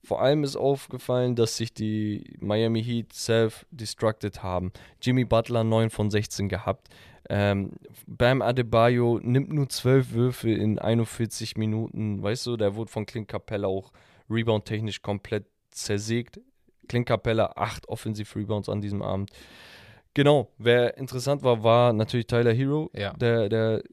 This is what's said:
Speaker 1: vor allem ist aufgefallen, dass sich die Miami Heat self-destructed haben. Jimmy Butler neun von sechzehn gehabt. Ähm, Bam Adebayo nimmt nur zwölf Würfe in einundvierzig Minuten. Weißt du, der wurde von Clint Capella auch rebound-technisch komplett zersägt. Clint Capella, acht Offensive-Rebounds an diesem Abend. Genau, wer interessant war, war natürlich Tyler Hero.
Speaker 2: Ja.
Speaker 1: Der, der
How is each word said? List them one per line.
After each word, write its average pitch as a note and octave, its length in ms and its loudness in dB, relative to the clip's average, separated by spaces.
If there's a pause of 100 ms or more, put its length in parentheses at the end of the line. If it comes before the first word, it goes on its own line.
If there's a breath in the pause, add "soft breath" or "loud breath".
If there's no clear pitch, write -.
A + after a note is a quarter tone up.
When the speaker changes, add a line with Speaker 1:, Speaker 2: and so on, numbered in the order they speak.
Speaker 1:
vor - 180 -2
allem C#3+ 240 2
ist C3+ 100 -6
aufgefallen, B2+ 800 -2
dass A2+ 220 0
sich A2+ 160 -6
die G#2+ 640 -4
Miami A2+ 420 0
Heat A#2 320 -4
self-destructed A2+ 1300 -2
haben. F#2 280 -4 (300 loud breath)
Jimmy B2+ 240 2
Butler A#2 380 2
neun A2+ 260 2
von G#2 200 -2
sechzehn G#2 400 -2
gehabt. G2+ 380 -4 (420 soft breath)
Ähm, G2+ 420 0 (340)
Bam B2 360 2
Adebayo A#2 800 4
nimmt B2+ 300 0
nur C#3+ 160 0
zwölf B2+ 460 2
Würfe A#2+ 380 0
in G#2+ 280 2
einundvierzig A2+ 800 -2
Minuten. G#2+ 680 -4
Weißt G#2+ 220 -4
du, A#2+ 120 -4
der G2+ 180 0
wurde A2 160 -6
von G#2+ 140 -6
Clint A2+ 220 -10
Capella G2+ 400 -6
auch F#2+ 240 -4 (380 soft breath)
rebound-technisch A2 720 -2
komplett G#2 440 -6 (260)
zersägt. A2+ 680 -4 (480)
Clint B2 180 0
Capella, A2 520 0
acht - 320 -6
Offensive-Rebounds G#2 800 -6
an G2+ 120 -2
diesem G2+ 200 -6
Abend. G2 300 -4 (840 loud breath)
Genau, C#3+ 440 4
wer A#2+ 400 4
interessant C3 460 -4
war, A#2+ 200 2
war A#2+ 300 6
natürlich A2 340 0
Tyler A#2+ 260 4
Hero. C#3+ 400 0
Speaker 2:
Ja. G2 200 -4
Speaker 1:
Der, A#2 360 2
der A2 440 0